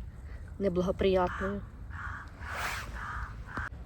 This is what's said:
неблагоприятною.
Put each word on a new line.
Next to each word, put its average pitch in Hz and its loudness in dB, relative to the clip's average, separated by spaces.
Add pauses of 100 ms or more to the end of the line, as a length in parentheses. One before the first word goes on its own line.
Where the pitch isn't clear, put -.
(600)
неблагоприятною. 185 4 (2250)